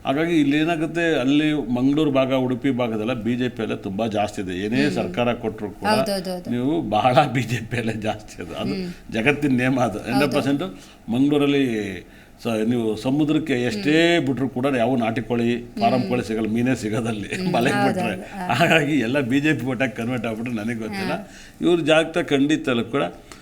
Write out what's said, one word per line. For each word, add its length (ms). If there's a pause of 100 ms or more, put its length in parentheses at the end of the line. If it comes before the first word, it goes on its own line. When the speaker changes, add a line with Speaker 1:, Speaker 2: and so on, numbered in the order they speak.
Speaker 1:
ಹಾಗಾಗಿ 340
ಇಲ್ಲಿ 180
ಏನಾಗುತ್ತೆ, 600
ಅಲ್ಲಿ 340
ಮಂಗಳೂರು 580
ಭಾಗ, 220
ಉಡುಪಿ 380
ಭಾಗದಲ್ಲ 420
ಬಿ 220
ಜೆ 140
ಪಿ 120
ಅಲ್ಲೇ 160
ತುಂಬಾ 300
ಜಾಸ್ತಿ 340
ಇದೆ. 240
ಏನೇ 200
Speaker 2:
ಹ್ಮ್. 100
Speaker 1:
ಸರ್ಕಾರ 380
ಕೊಟ್ರು 380
ಕೂಡ 180
Speaker 2:
ಹೌದೌದೌದು. 600
Speaker 1:
ನೀವು 320
ಬಹಳ 440
ಬಿ 160
ಜೆ 240
ಪಿ 120
ಅಲ್ಲೇ 160
ಜಾಸ್ತಿ 480
ಅದು. 140
ಅದು 180
Speaker 2:
ಹ್ಮ್. 200 (180)
Speaker 1:
ಜಗತ್ತಿನ 460
ನೇಮ 220
ಅದು. 200
Speaker 2:
ಹೌದು. 120
Speaker 1:
ಹಂಡ್ರೆಡ್ 220
ಪರ್ಸೆಂಟ್ 300 (460)
ಮಂಗಳೂರಲ್ಲಿ 580 (760)
ಸ-, 240
ನೀವು 280
ಸಮುದ್ರಕ್ಕೆ 680
ಎಷ್ಟೇ 540
Speaker 2:
ಹ್ಮ್. 100
Speaker 1:
ಬಿಟ್ರು 220
ಕೂಡ 160 (120)
ಯಾವ 180
ನಾಟಿ 260
ಕೋಳಿ, 420
ಫಾರಂ 360
Speaker 2:
ಹ್ಮ್. 100
Speaker 1:
ಕೋಳಿ 140
ಸಿಗಲ್ಲ, 240
ಮೀನೇ 280
ಸಿಗೋದಲ್ಲಿ 600
Speaker 2:
ಹ್ಮ್. 180
Speaker 1:
ಮಲೆಗೆ 220
Speaker 2:
ಹೌದು, 180
Speaker 1:
ಬಿಟ್ರೆ. 160
Speaker 2:
ಹೌದು. 380
ಹಾ. 60
Speaker 1:
ಹಾಗಾಗಿ 460
ಎಲ್ಲ 200
ಬಿ 200
ಜೆ 140
ಪಿ 120
ಓಟಾಗಿ 260
ಕನ್ವರ್ಟ್ 340
ಆಗ್ಬಿಟ್ರೆ 280
ನನಗೆ 220
ಗೊತ್ತಿಲ್ಲ. 380
Speaker 2:
ಹಾ. 180 (300)
Speaker 1:
ಇವ್ರ 180
ಜಾಗತ 380
ಖಂಡಿತಲ್ಲೂ 680
ಕೂಡ 200 (380)